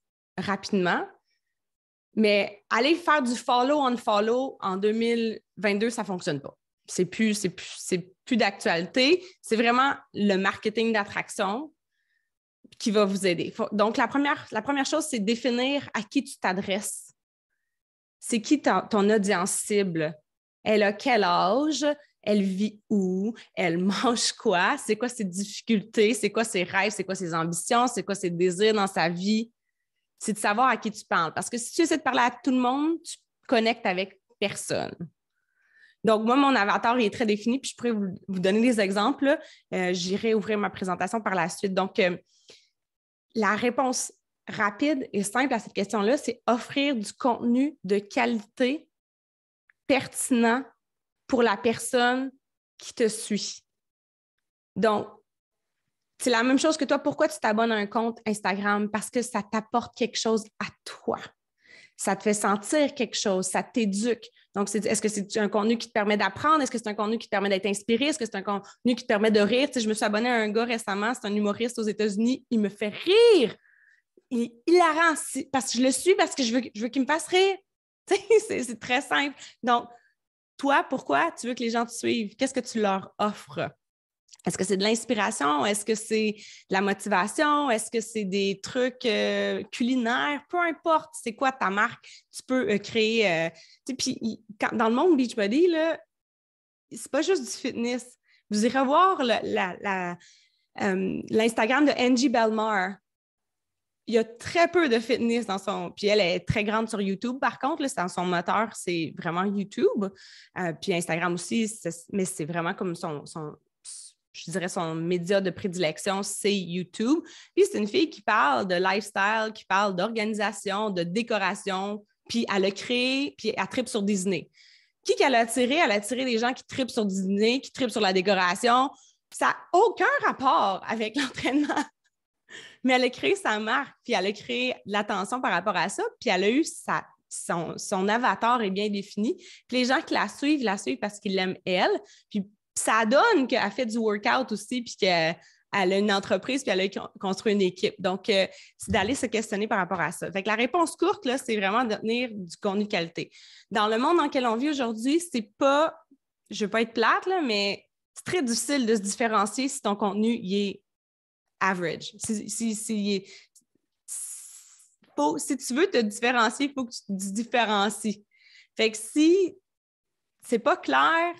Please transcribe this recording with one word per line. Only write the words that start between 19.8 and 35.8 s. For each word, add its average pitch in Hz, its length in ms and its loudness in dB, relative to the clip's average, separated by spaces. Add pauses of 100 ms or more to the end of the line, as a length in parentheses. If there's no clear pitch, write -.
Elle 208 220 4
a 202 80 2
quel 214 320 2
âge ? 233 600 2 (400)
elle 208 160 4
vit 196 480 -2
où, 190 420 0 (220)
elle 175 240 0
<laughs> 185 260 0
mange 233 280 0
quoi, 202 440 2
c'est 214 200 -2
quoi 247 120 -2
ses 233 160 -6
difficultés, 202 880 0
c'est 214 180 -2
quoi 226 140 0
ses 190 200 -2
rêves, 190 300 0
c'est 190 100 -6
quoi 190 100 -6
ses 180 180 -6
ambitions, 170 540 0
c'est 208 160 -4
quoi 196 120 -4
ses 185 160 -4
désirs 180 440 2
dans 196 140 2
sa 170 200 2
vie. 208 420 0 (680)
C'est - 140 -4
de 196 60 -6
savoir 233 300 2
à 226 80 2
qui 220 140 -6
tu - 140 -12
parles. 170 280 -2
Parce - 160 -6
que - 80 -6
si 233 160 -10
tu 339 100 2
essaies 320 160 2
de - 40 -8
parler 262 180 2
à 240 100 4
tout 240 200 -4
le 254 80 4
monde, 285 440 0
tu - 140 -14 (300)
connectes 226 400 2
avec 190 340 -2 (200)
personne. 120 540 -4 (1120)